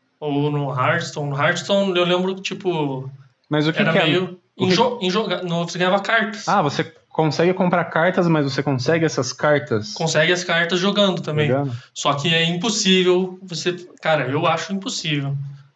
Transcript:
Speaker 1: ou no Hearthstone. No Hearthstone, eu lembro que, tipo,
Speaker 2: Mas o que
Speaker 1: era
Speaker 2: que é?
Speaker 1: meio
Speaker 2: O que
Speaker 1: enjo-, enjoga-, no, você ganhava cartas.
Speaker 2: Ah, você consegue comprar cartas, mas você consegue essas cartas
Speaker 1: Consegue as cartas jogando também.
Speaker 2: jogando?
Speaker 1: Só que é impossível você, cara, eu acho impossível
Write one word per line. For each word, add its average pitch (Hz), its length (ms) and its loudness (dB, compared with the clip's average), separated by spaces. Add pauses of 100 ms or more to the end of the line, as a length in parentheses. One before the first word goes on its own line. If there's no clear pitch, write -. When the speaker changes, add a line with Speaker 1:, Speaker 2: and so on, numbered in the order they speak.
(200)
Speaker 1:
ou 147 320 0
no 143 200 -2
Hearthstone. 147 600 -2
No 139 60 -4
Hearthstone, 180 600 0
eu 175 80 4
lembro 180 300 0
que, 190 60 -14
tipo, 151 680 -4 (400)
Speaker 2:
Mas 151 180 2
o 160 60 0
que - 80 -4
Speaker 1:
era - 100 2
Speaker 2:
que 165 60 4
é? 180 80 4
Speaker 1:
meio 175 340 0 (160)
Speaker 2:
O 190 100 0
que - 60 -
Speaker 1:
enjo-, 175 300 2
enjoga-, 185 420 -2
no, 170 240 -2
você - 100 -10
ganhava 185 220 2
cartas. - 480 -2
Speaker 2:
Ah, 190 140 4
você 151 320 -2 (160)
consegue 160 440 2
comprar 180 320 2
cartas, 175 440 2
mas 156 160 4
você 139 180 -4
consegue 151 400 0
essas 147 300 -2
cartas 143 600 0
Speaker 1:
Consegue 160 380 0
as 180 140 0
cartas 170 340 0
jogando 190 420 2
também. 151 280 0
Speaker 2:
jogando? 135 260 0 (180)
Speaker 1:
Só 143 200 -2
que 151 200 0
é 165 120 2
impossível 185 960 2
você, 175 320 -6 (280)
cara, 127 280 2
eu 151 180 0
acho - 240 -2
impossível 147 640 -4 (400)